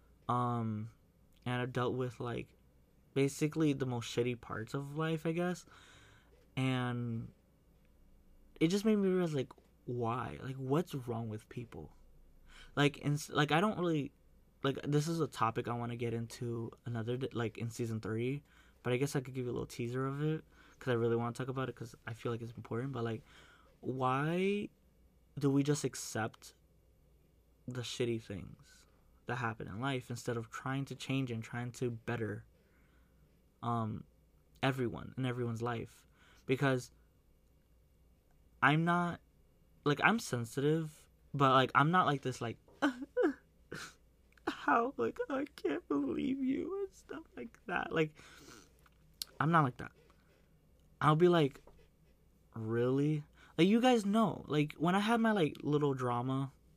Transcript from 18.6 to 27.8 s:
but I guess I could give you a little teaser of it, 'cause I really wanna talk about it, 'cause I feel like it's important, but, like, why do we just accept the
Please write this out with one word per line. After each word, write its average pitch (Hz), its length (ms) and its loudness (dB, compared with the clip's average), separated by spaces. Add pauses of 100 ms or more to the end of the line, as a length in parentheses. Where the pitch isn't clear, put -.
but 123 120 0
I 127 40 2
guess 139 180 0
I 143 40 2
could 131 140 -6
give 131 120 -4
you 120 60 -2
a - 20 -4
little 113 140 -2
teaser 123 400 -4
of 139 160 -4
it, 156 200 0 (360)
'cause 131 120 -2
I 120 40 4
really 117 200 4
wanna 117 180 -2
talk 131 160 -6
about 131 200 -2
it, 117 60 -10
'cause 117 200 -14 (120)
I 113 60 -8
feel 120 180 -4
like 117 100 -4
it's 117 140 -10
important, 120 380 -4
but, 120 100 -2
like, 113 200 -4 (580)
why 151 880 0 (680)
do 139 120 4
we 139 120 6
just 147 220 2
accept - 680 -6 (1120)
the 123 140 -6